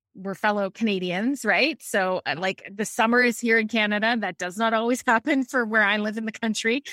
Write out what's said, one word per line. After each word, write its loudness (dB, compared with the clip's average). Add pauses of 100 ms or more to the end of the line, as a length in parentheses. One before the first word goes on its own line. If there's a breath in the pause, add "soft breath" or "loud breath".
(160)
we're -8
fellow 0
Canadians, -2
right? 2
So, 0
uh, -2
like, -4
the -4
summer 2
is 2
here 2
in 0
Canada. 0
That -6
does -6
not 0
always 0
<laughs> -16
happen 2
for -2
where 2
I 2
live -2
in -6
the -6
country. -2